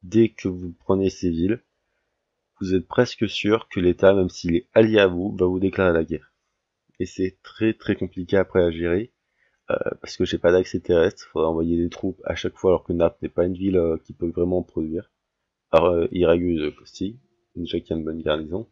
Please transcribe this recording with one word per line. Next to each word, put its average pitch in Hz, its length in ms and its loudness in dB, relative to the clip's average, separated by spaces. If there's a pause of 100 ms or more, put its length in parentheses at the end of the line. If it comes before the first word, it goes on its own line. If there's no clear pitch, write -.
dès 107 260 4
que - 180 -8
vous 90 320 -8
prenez 95 300 0
ces 92 220 -4
villes, 90 300 -2 (960)
vous 92 160 -2
êtes 90 120 -2
presque 120 400 -2
sûr 104 420 0
que - 100 -6
l'État, 90 340 4
même 95 160 2
s'il 85 260 -4
est 87 180 -2
allié 110 260 6
à 98 80 6
vous, 90 280 -4
va 90 120 2
vous 92 120 -2
déclarer 92 340 2
la 82 100 2
guerre. 80 280 -8 (680)
Et 95 60 -4
c'est 92 380 -6
très, 110 300 -2
très - 220 -4
compliqué 92 420 -4
après 92 260 2
à 87 80 2
gérer, 87 400 -2 (580)
euh, - 60 0 (260)
parce - 140 -16
que 92 100 -2
j'ai 85 120 -6
pas 85 140 2
d'accès 92 280 2
terrestre, 87 520 0
faudra 80 180 -2
envoyer 82 280 -2
des 87 120 -2
troupes - 340 -10
à 90 120 -6
chaque - 200 -8
fois, 95 160 2
alors 85 120 2
que 92 100 -6
Naples 82 280 0
n'est - 80 -8
pas 87 160 0
une 92 80 -2
ville, 92 240 -2
euh, 82 280 0
qui - 80 -20
peut 87 160 -6
vraiment 87 320 -2
produire. 82 480 -8 (600)
Alors, 82 160 6
euh, 85 240 2
Iragusa, 85 600 0 (140)
si, 107 320 -10 (380)
déjà 87 240 -6
qu'il 85 100 -18
y 85 40 -2
a 82 40 -4
une 80 80 -6
bonne 80 160 -8
garnison. 78 500 -6